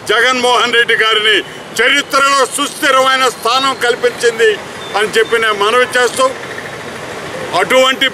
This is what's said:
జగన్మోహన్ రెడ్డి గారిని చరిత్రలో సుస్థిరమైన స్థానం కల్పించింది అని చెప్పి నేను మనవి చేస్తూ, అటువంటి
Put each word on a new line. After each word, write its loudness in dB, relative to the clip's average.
జగన్మోహన్ 2
రెడ్డి 2
గారిని 2
చరిత్రలో 2
సుస్థిరమైన 2
స్థానం 0
కల్పించింది 2
అని 0
చెప్పి 0
నేను 0
మనవి 2
చేస్తూ, 2
అటువంటి 2